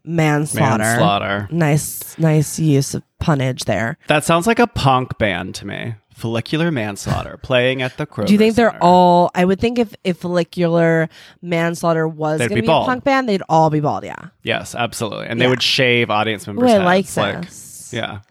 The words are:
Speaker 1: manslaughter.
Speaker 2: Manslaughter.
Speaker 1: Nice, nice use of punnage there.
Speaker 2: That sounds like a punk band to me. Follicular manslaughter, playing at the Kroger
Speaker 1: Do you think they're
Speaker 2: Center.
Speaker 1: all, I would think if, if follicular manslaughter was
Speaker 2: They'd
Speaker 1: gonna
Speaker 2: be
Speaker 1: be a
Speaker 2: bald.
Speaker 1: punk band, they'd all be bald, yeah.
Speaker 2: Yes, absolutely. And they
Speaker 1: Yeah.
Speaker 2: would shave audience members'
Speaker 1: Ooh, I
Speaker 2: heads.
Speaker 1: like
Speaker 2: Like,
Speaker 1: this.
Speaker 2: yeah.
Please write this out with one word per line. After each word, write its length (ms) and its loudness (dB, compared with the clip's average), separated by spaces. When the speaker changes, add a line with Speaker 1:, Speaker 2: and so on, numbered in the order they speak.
Speaker 1:
manslaughter. 800 0
Speaker 2:
Manslaughter. 680 0
Speaker 1:
Nice, 680 -2
nice 400 2
use 360 0
of 80 -6
punnage 440 -2
there. 320 -4
Speaker 2:
That 160 2
sounds 220 2
like 120 0
a 80 4
punk 520 0
band 380 -2
to 100 -14
me. 280 -10
Follicular 560 -4
manslaughter, 680 -6
playing 420 0
at 160 -6
the 100 -6
Kroger 200 -6
Speaker 1:
Do 80 6
you 40 4
think 160 4
they're 180 4
Speaker 2:
Center. 100 -12
Speaker 1:
all, 520 6
I 120 2
would 120 0
think 200 -2
if, 160 -2
if 140 -2
follicular 920 0
manslaughter 640 -2
was 340 -4
Speaker 2:
They'd 100 0
Speaker 1:
gonna 60 -2
Speaker 2:
be 40 0
Speaker 1:
be 60 0
a 20 0
Speaker 2:
bald. 180 2
Speaker 1:
punk 180 -2
band, 220 2
they'd 220 0
all 220 4
be 100 0
bald, 240 -2
yeah. 220 -12
Speaker 2:
Yes, 320 -6
absolutely. 540 -6
And 120 -4
they 60 2
Speaker 1:
Yeah. 40 4
Speaker 2:
would 120 0
shave 480 2
audience 360 -2
members' 240 0
Speaker 1:
Ooh, 40 6
I 200 4
Speaker 2:
heads. 220 -2
Speaker 1:
like 200 -2
Speaker 2:
Like, 100 -10
Speaker 1:
this. 480 -20
Speaker 2:
yeah. 240 -6